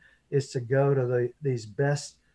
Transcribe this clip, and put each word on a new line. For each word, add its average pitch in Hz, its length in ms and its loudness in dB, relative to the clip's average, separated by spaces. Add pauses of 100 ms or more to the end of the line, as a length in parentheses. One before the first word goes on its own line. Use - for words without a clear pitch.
(320)
is 139 180 0
to 139 100 -6
go 135 340 2
to 131 120 2
the, 123 260 0 (100)
these 127 240 -2
best 139 520 -2 (180)